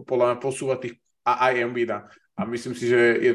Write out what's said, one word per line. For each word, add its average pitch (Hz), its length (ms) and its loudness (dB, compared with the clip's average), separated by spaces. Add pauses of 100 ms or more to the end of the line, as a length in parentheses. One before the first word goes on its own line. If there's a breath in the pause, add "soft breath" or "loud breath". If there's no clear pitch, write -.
podľa 123 320 0
mňa - 80 -6
posúva 135 320 -4
tých, 123 240 -10 (240)
a 123 240 2
aj 123 160 0
Embiida. 117 480 -4 (240 loud breath)
A 101 80 -6
myslím 120 320 -8
si, 120 160 -2
že 120 320 4
je 123 120 4